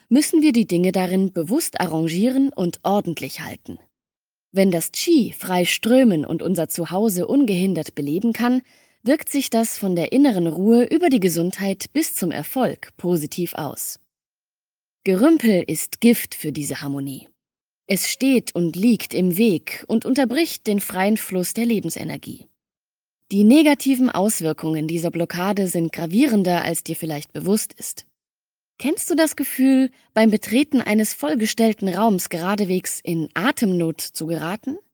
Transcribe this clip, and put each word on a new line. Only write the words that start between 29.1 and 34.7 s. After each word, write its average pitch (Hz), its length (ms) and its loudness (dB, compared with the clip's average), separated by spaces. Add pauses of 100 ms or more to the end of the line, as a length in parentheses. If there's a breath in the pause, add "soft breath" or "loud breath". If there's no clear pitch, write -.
du 330 40 0
das 311 200 2
Gefühl, 262 560 2 (240 soft breath)
beim 220 160 4
Betreten 240 500 0
eines 214 320 0
vollgestellten 226 760 0
Raums 190 420 0
geradewegs 185 720 -2
in 165 360 -4
Atemnot 175 640 0
zu - 240 -10
geraten? 170 540 -6 (140)